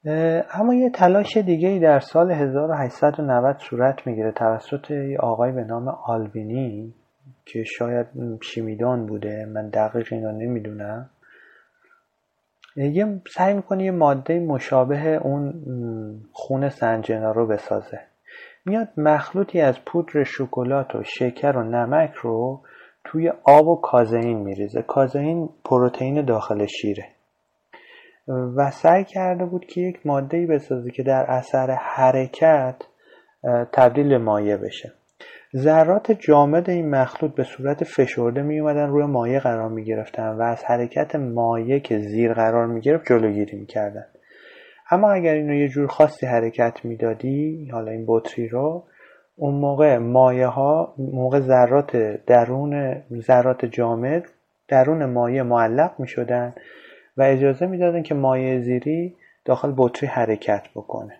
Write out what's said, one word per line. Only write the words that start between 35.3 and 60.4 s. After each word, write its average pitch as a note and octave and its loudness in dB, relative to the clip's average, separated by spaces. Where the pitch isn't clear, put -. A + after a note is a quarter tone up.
ذرات D#3+ 4
جامد D#3 4
این E3+ -2
مخلوط C#3 -2
به C3+ 0
صورت C#3 -4
فشرده B2+ 0
می‌اومدن D3 -2
روی D3 2
مایع C3 0
قرار A2+ -2
می‌گرفتن A2 -6
و A2 -4
از A#2 -2
حرکت A#2+ -2
مایع A#2 0
که B2+ -2
زیر G#2+ 0
قرار A2+ 2
می‌گرفت A#2 0
جلوگیری G#2 2
می‌کردن. G#2 -8
اما G3+ 4
اگر E3+ 2
اینو D3+ 0
یه C#3+ 2
جور C#3 -2
خاصی D3 2
حرکت A#2 -2
می‌دادی، C3 -4
حالا A2+ -8
این A2+ -8
بطری A2+ -2
رو، D3 -4
اون C#3+ -2
موقع C#3+ 4
مایع B2+ 4
ها، C#3+ 0
موقع C3+ -2
ذرات C3 4
درون، C3+ 2
ذرات B2 2
جامد A#2+ -2
درون C#3 4
مایع B2 0
معلق A#2+ 2
می‌شدن B2 -4
و C3+ 4
اجازه C3+ 4
می‌دادن F3 0
که D#3 -4
مایع C3 0
زیری D3 -2
داخل C3 0
بطری C3 0
حرکت G#2+ -2